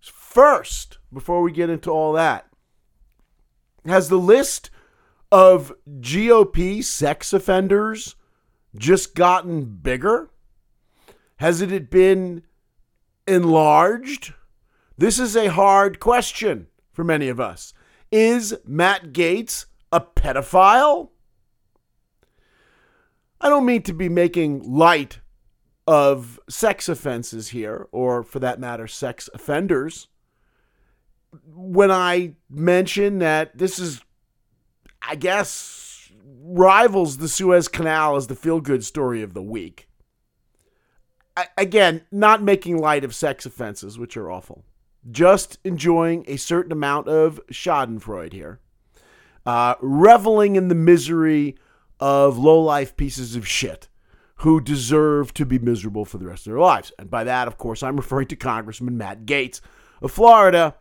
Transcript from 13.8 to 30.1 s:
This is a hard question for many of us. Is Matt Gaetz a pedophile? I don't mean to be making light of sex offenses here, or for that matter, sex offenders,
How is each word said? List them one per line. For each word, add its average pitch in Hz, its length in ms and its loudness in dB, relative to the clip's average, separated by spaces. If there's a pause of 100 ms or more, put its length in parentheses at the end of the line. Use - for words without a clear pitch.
This 220 220 0
is 226 160 -4
a 220 120 0
hard 196 520 2
question 214 680 -2 (260)
for 170 100 -8
many 151 240 -2
of 123 140 -6
us. 90 320 -10 (360)
Is 220 460 2 (100)
Matt 175 460 -2
Gaetz 175 540 -4 (280)
a 170 60 2
pedophile? 190 1080 2 (2250)
I 277 80 2
don't 285 160 2
mean 240 160 0
to 185 120 -10
be 180 140 -6
making 170 560 -2
light 151 560 0 (680)
of 139 640 2
sex 202 400 -4
offenses 120 640 -10
here, 110 420 -12
or 123 320 -4
for - 160 -12
that 127 180 -6
matter, 120 300 -14
sex - 460 -12
offenders, 156 720 -4 (1400)